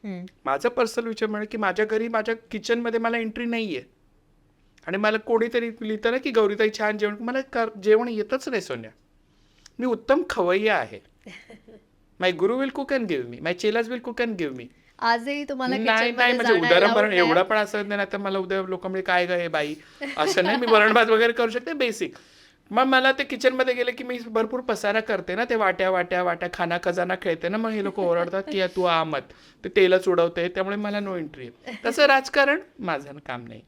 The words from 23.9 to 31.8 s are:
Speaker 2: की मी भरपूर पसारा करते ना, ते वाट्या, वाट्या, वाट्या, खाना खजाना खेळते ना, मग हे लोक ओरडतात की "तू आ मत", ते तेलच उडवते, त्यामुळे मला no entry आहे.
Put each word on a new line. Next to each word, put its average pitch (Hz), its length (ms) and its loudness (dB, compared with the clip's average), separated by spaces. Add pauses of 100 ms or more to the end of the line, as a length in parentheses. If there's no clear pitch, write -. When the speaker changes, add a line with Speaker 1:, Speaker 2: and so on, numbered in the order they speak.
Speaker 2:
की 240 120 -12
मी 247 240 -8
भरपूर 226 320 -2
पसारा 214 400 -2
करते 190 360 -4
ना, 226 100 0
ते 233 100 -2
वाट्या, 190 360 2
वाट्या, 180 320 0
वाट्या, 175 300 -2
खाना 170 300 -2
खजाना 180 380 0
खेळते 170 280 -2
ना, 202 80 -2
मग 226 120 -2
हे 214 140 -4
लोक 196 160 -4
ओरडतात 175 440 0
की 196 180 -2 (140)
"तू 185 80 0
आ 170 200 2
मत", 151 300 -6 (300)
ते - 60 -8
तेलच 185 380 6
उडवते, 175 420 2
त्यामुळे 190 260 -4
मला 208 220 -4
no 202 160 -6
entry 160 260 -10
आहे. 131 460 -16